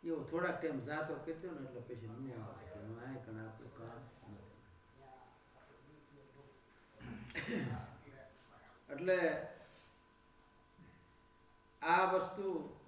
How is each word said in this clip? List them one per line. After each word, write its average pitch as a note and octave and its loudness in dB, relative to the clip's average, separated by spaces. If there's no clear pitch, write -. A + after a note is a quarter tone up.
એવો D#3+ 0
થોડાક E3+ 2
ટાઈમ C#3 0
જાતો D#3 0
કરી D#3+ -4
દો E3+ -6
ને C#3 -6
એટલે A#2+ -8
પછી A2+ -8
ન A#2+ -6
આવે - -10
કે G#2 -10
હવે A2+ -8
આ C3 -6
કણ A2 -6
આપણું - -12
કામ A#2 -10
નથી. G2+ -14
પછી A#2+ -8
એટલે E3+ 6
આ F3 10
વસ્તુ F#3 4